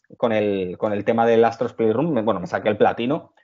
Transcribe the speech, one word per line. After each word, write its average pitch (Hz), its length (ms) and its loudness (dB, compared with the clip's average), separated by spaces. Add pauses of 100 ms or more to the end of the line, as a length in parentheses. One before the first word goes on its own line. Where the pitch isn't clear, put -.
(160)
con 120 160 -2
el, 98 460 -2
con 107 160 -4
el 101 100 -4
tema 120 220 2
del 113 180 6
Astros 113 300 -2
Playroom, 117 400 0
me, 113 80 0
bueno, 104 180 -2
me 90 80 -8
saqué 104 220 -4
el 104 80 0
platino, 120 560 -2 (100)